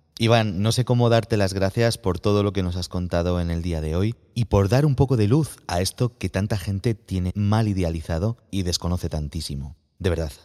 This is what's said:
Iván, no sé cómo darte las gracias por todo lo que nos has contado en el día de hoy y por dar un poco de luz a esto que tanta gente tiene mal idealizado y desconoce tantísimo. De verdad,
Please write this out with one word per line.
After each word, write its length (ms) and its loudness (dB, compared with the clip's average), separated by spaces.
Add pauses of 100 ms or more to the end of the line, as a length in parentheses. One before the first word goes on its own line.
(200)
Iván, 420 2
no 100 2
sé 120 0
cómo 260 2
darte 260 2
las 180 2
gracias 420 0
por 220 -2
todo 240 2
lo 100 0
que 120 -2
nos 100 -2
has 140 -6
contado 520 -2
en 120 -2
el 100 -2
día 180 -2
de 140 -4
hoy 220 -2 (180)
y 120 -2
por 220 4
dar 160 4
un 120 2
poco 200 2
de 120 2
luz 300 0 (100)
a 120 0
esto 380 -4
que 100 -4
tanta 280 -2
gente 380 -2
tiene 420 -4
mal 320 2
idealizado 680 -2 (140)
y 140 -2
desconoce 440 -2
tantísimo. 680 -6 (240)
De 100 2
verdad, 220 -2 (120)